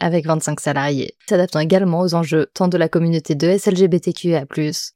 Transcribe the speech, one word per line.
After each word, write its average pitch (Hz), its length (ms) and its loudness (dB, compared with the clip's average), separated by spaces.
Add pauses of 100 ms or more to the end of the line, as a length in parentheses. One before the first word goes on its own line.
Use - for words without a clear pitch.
avec 170 240 0
vingt-cinq 156 340 -2
salariés, 143 540 -2 (160)
s'adaptant 180 320 2
également 175 400 2
aux 175 140 0
enjeux 160 380 0
tant 185 140 0
de 180 100 0
la 165 120 2
communauté 165 440 0
de 151 140 0
S 190 200 2
L 185 100 2
G 190 100 6
B 175 140 2
T 175 100 -2
Q - 160 -6
I 170 80 2
A 139 100 -2
plus 151 500 -6